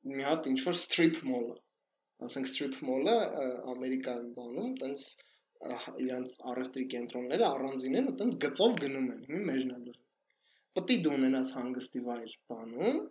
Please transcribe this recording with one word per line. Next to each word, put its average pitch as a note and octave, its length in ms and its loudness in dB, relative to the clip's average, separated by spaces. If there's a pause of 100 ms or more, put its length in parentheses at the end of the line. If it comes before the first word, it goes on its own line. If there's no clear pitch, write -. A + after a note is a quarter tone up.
Մի C3+ 180 -4
հատ D3 220 2
ինչ C3 140 2
որ F3 160 0
strip E3 460 4
mall-ը, B2 340 -2 (640)
ասենք C3 280 -4
strip C3+ 300 -4
mall-ը, C#3 380 4 (180)
ը, C#3 140 -2 (180)
Ամերիկայում B2+ 640 -2
բանում, B2 460 -6
տենց, C3+ 280 -6 (580)
ը, B2+ 120 -6
հ-, - 220 -8
իրանց B2+ 480 -4
առևտրի B2+ 420 -4
կենտրոնները B2 600 0
առանձին C3+ 520 0
են, C4+ 100 4
ու - 80 -2
տենց A#3 220 0
գծով F#3 400 4
գնում C3+ 320 0
են, A2+ 120 -8
հիմա E3 220 -4
մեջն C3 300 0
է B2 60 -10
լուրջ։ A#2+ 200 -14 (760)
Պտի F#3+ 220 4
դու D#3 160 4
ունենաս C3 380 4
հանգստի B2 520 -6
վայր A#2 400 -6
բանում A#2+ 680 -2